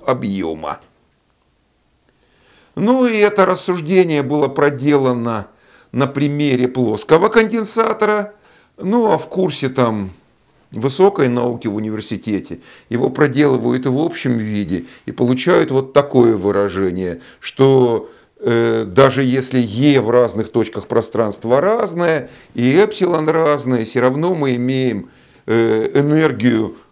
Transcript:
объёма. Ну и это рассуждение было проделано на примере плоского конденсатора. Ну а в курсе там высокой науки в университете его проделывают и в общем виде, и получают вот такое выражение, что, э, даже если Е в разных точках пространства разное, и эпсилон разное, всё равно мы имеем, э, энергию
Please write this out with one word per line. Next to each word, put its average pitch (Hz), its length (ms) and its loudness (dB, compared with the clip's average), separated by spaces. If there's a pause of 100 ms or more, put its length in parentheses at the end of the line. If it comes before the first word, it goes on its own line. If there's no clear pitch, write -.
объёма. 90 720 -6 (2000)
Ну 247 300 2
и 226 100 0
это 202 280 4
рассуждение 175 800 0
было 147 240 0
проделано 131 1040 0 (420)
на 127 160 0
примере 139 640 0
плоского 127 600 2
конденсатора. 220 1080 0 (440)
Ну 220 320 0
а 160 80 2
в - 100 -12
курсе 160 400 -4
там 113 420 -2 (600)
высокой 139 580 0
науки 120 380 -4
в 101 80 -2
университете 107 840 -6 (280)
его 123 220 -2
проделывают 127 760 0
и 139 60 0
в 127 80 0
общем 143 400 -4
виде, 104 480 -4 (180)
и - 80 -10
получают 147 580 0
вот 135 220 -2
такое 131 420 4
выражение, 92 840 -2 (200)
что, 127 680 2 (320)
э, 117 460 0
даже 131 360 4
если 131 360 0
Е 123 420 2
в 107 80 0
разных 113 420 2
точках 107 380 -2
пространства 117 720 0
разное, 170 720 -2 (240)
и 120 160 2
эпсилон 175 580 2
разное, 143 560 0
всё 120 160 -2
равно 147 340 0
мы 139 220 -2
имеем, 127 540 -2 (360)
э, 113 480 0
энергию 131 840 0 (160)